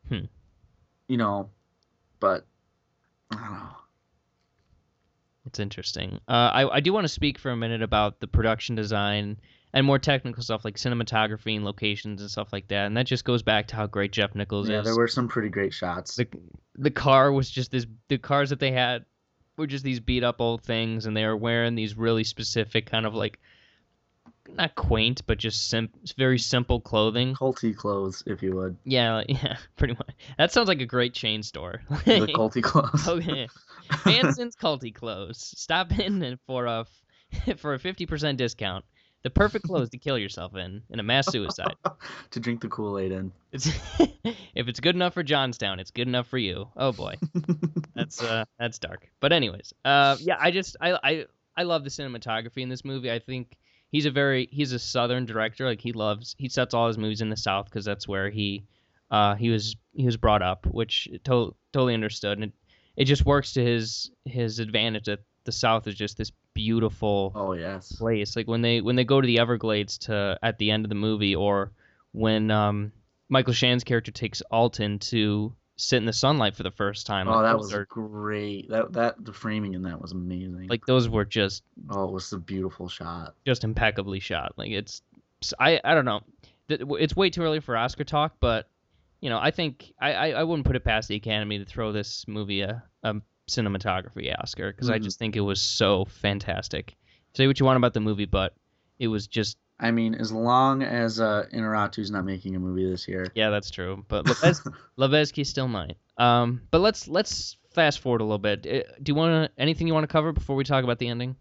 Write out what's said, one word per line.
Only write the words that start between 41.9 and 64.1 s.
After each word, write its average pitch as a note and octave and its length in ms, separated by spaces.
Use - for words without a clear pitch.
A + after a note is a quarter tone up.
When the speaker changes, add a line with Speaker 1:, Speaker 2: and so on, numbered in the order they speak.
Speaker 2:
To A#2 100
drink A#2 200
the A2+ 80
Kool-Aid G2 420
in. F#2+ 220
Speaker 1:
It's, C3 160
<laughs> - 320
if B2 140
it's B2 120
good E3+ 140
enough F3+ 200
for F3 100
Johnstown, B2 560
it's F#2+ 100
good A#2+ 160
enough B2 220
for C3 100
you. F#2+ 380
Oh C3 160
boy. - 240
Speaker 2:
<laughs> D#3+ 600
Speaker 1:
That's, - 280
uh, A2+ 220
that's A#2 180
dark. - 300
But D3 140
anyways, G#2+ 400
uh, C#3 360
yeah, E3 180
I D#3+ 140
just, F#3 280
I, F3 220
I, D3+ 240
I E3+ 80
love E3 180
the C#3 80
cinematography A#2 720
in B2+ 60
this B2+ 160
movie. C3 260
I A#2 80
think B2+ 380
he's D3 160
a D3 60
very, C3+ 400
he's C#3 200
a B2 60
Southern B2 480
director. A2+ 400
Like, A#2 140
he B2 120
loves, G#2+ 460
he C3+ 100
sets B2+ 260
all A#2 120
his A2 120
movies G#2+ 240
in A2 60
the A2 80
South G2+ 360
'cause G2+ 120
that's G2+ 220
where G2 240
he, G2+ 360
uh, G#2 240
he A#2 160
was, A2 240
he C3 120
was A#2 100
brought G#2+ 260
up, F2+ 240
which - 420
to-, A#2+ 320
totally B2+ 220
understood. G#2+ 440
And G#2+ 60
it, A2 80
it - 100
just C#3 200
works C#3+ 280
to B2+ 100
his, A2+ 480